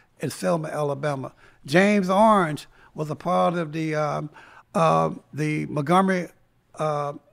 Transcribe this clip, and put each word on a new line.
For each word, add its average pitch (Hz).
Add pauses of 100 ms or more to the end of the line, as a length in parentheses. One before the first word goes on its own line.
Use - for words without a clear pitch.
(200)
in 147
Selma, 170
Alabama. 143 (320)
James 190
Orange 190 (280)
was 156
a 135
part 180
of 160
the, 160
um, 151 (440)
uh, 160 (220)
the 151
Montgomery, 175 (480)
uh, 147 (200)